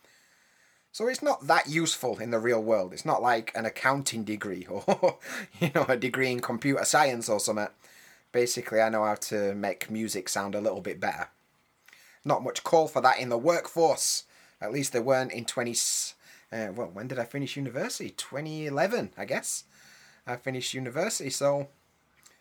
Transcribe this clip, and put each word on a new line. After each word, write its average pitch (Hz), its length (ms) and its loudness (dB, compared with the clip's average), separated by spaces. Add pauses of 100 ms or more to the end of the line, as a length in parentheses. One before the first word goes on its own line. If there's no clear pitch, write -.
(920)
So 226 160 -2
it's 254 140 -4
not 277 240 0
that 165 220 4
useful 147 500 0
in 113 120 -6
the 117 80 2
real 113 240 2
world. 104 300 2
It's - 120 -10
not 123 180 2
like 117 320 2
an 113 100 -2
accounting 131 600 0
degree 98 420 -6
<laughs> - 40 -12
or, 175 480 2 (400)
you 160 160 0
know, 143 140 4
a - 80 4
degree 127 340 0
in 120 100 -2
computer 120 440 0
science 131 440 4
or 104 120 2
something. 107 280 0 (640)
Basically, 120 500 2
I 110 80 6
know 110 160 2
how 107 100 2
to 101 400 -2
make 101 360 -4
music 110 380 -4
sound 98 260 -2
a 104 60 -2
little 101 200 -2
bit 90 200 -8
better. 98 280 -4 (960)
Not 139 200 0
much - 180 -6
call 160 260 4
for 135 120 0
that 127 180 6
in 123 120 -4
the 117 80 2
workforce. 160 840 2 (360)
At 107 120 -6
least 139 200 -2
there 120 100 2
weren't 131 300 2
in 113 120 -8
twenty, 120 300 -4 (800)
uh, 110 200 -4
well, 104 200 -6
when 107 160 -10
did 127 100 -6
I 117 60 -2
finish 139 320 -8
university? 143 600 -6
Twenty 156 500 -8
eleven, 151 520 0
I 101 60 -6
guess. - 400 -4 (600)
I 123 120 -6
finished 131 360 -6
university, 135 580 -4
so, 143 380 0 (720)